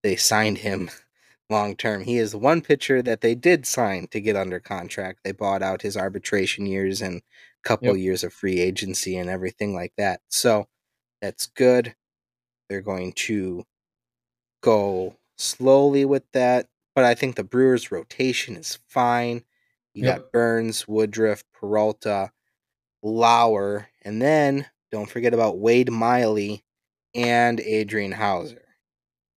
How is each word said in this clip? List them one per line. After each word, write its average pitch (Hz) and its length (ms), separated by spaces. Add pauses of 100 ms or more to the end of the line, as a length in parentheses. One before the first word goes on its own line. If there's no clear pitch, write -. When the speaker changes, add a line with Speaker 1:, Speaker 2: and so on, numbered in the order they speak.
Speaker 1:
they 98 120
signed 107 440
him 95 300 (300)
<laughs> - 300
long 104 260
term. 104 280
He 120 140
is 110 160
the 107 40
one 151 240
pitcher 139 400
that 120 200
they 117 120
did 147 320
sign 98 420
to 110 120
get 104 160
under 92 240
contract. 92 640
They 98 80
bought 98 320
out 95 180
his 101 140
arbitration 98 680
years 95 360
and 90 200 (420)
couple 110 320
Speaker 2:
Yep. - 20
Speaker 1:
years 92 260
of 87 100
free 92 260
agency 92 580
and 90 120
everything 92 460
like 87 220
that. 95 320
So 107 380 (540)
that's - 260
good. 123 480 (760)
They're 98 120
going 92 320
to 92 520 (960)
go 98 540 (220)
slowly 139 680
with 135 180 (100)
that, 123 340 (280)
but 131 80
I 120 100
think 127 220
the 104 80
Brewers' 127 480
rotation 120 640
is - 320
fine. 120 560 (500)
You 110 120
Speaker 2:
Yep. 131 100
Speaker 1:
got - 160
Burns, 113 560
Woodruff, 107 560 (100)
Peralta, 104 800 (720)
Lauer, 110 880 (140)
and 107 180
then 139 460 (240)
don't 104 180
forget 120 240
about 110 240
Wade 120 340
Miley 110 720 (500)
and 120 460
Adrian 107 540
Hauser. 101 500 (720)